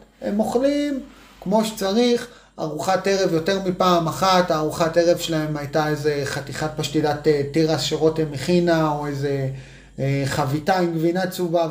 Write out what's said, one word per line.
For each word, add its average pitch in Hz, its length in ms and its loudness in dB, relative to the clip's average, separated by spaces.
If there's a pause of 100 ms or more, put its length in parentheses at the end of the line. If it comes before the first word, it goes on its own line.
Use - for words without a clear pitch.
(220)
הם 208 180 -2
אוכלים 277 600 0 (400)
כמו 214 240 2
שצריך, 233 600 0 (320)
ארוחת 160 480 -2
ערב 190 260 2
יותר 165 320 0
מפעם 180 440 2
אחת, 185 420 2
הארוחת 156 460 0
ערב 175 220 4
שלהם 156 380 -2
הייתה 147 320 -2
איזה 147 360 -2
חתיכת 135 520 -6
פשטידת, 151 500 -2
אה, 147 160 4 (100)
תירס 160 280 2
שרותם 156 540 0
הכינה, 165 580 2
או 147 140 -4
איזה, 139 420 -2 (500)
אה, 139 280 0
חביתה 151 520 0
עם 170 160 0
גבינה 170 320 0
צהובה 170 440 -2